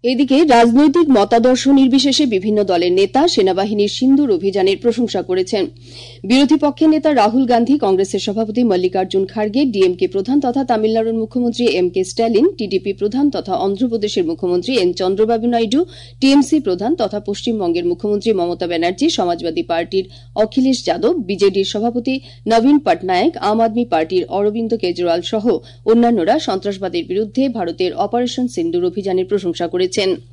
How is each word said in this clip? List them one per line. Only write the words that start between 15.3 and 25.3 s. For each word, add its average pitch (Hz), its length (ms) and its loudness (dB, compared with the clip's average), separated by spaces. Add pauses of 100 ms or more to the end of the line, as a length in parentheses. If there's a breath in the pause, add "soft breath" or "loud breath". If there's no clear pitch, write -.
নাইডু, 233 260 0 (400 loud breath)
টিএমসি 277 380 4 (100)
প্রধান 196 240 -2 (100)
তথা 208 180 -2 (100)
পশ্চিমবঙ্গের 185 640 -2
মুখ্যমন্ত্রী 208 380 -2 (100)
মমতা 175 320 -2
ব্যানার্জি, 180 360 0 (100)
সমাজবাদী 170 540 -2
পার্টির 170 340 -2 (380 loud breath)
অখিলেশ 254 340 0 (100)
যাদব, 214 260 0 (160)
বিজেডির 196 440 0
সভাপতি 240 420 -2 (360 loud breath)
নবীন 254 340 4
পটনায়ক, 185 480 0 (160)
আম 220 160 0
আদমি 233 280 0
পার্টির 165 300 0 (140)
অরবিন্দ 208 340 -2 (120)
কেজরিওয়াল 175 380 -2 (100)